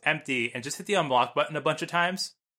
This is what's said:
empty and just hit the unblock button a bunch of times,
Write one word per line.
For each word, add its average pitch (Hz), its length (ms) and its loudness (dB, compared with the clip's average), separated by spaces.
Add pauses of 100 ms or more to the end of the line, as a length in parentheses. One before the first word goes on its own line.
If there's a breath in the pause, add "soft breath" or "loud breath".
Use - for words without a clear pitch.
empty 131 500 0
and 123 80 -6
just 143 140 -8
hit 190 80 -12
the 202 100 -2
unblock 131 380 2
button 147 240 0
a 143 60 -2
bunch 151 180 0
of 170 80 -4
times, 175 460 0 (240)